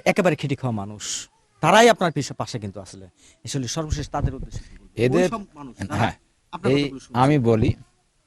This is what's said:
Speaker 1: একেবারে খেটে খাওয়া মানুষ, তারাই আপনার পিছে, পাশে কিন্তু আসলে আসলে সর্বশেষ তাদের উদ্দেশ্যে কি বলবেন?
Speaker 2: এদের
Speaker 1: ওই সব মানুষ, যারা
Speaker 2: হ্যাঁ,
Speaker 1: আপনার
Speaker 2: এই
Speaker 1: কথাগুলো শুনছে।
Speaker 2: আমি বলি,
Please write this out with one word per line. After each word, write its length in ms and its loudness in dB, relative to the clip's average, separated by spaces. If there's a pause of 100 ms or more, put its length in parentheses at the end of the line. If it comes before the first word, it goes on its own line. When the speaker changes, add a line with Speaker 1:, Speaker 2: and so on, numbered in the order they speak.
Speaker 1:
একেবারে 320 2
খেটে 180 -4
খাওয়া 220 -4
মানুষ, 520 -10 (320)
তারাই 280 6
আপনার 240 2
পিছে, 220 -4
পাশে 240 -6
কিন্তু 220 -10
আসলে 240 -18 (400)
আসলে 240 -4
সর্বশেষ 420 -4
তাদের 240 -2
উদ্দেশ্যে 260 -12
কি 200 -20
বলবেন? 240 -2
Speaker 2:
এদের 180 4
Speaker 1:
ওই 60 2
সব 120 -6 (140)
মানুষ, 240 -16
যারা 160 -8
Speaker 2:
হ্যাঁ, 180 0 (400)
Speaker 1:
আপনার 200 0
Speaker 2:
এই 60 4
Speaker 1:
কথাগুলো 220 -4
শুনছে। 200 -4
Speaker 2:
আমি 180 6
বলি, 360 4 (520)